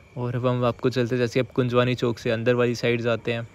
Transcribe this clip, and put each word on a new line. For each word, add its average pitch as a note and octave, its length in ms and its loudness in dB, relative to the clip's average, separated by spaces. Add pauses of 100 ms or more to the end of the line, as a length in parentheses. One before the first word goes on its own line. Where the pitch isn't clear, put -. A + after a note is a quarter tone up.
(160)
और B2 180 -4
अब B2 120 0
हम B2 180 2
आपको A#2+ 240 0
चलते, A#2+ 280 0
जैसे B2 220 0
आप A#2+ 120 -2
कुंजवानी B2 440 2
चौक A#2+ 220 0
से B2 140 -2
अंदर A#2 220 2
वाली A#2+ 220 2
side A#2+ 260 0
जाते A#2 320 -2
हैं A#2 220 -8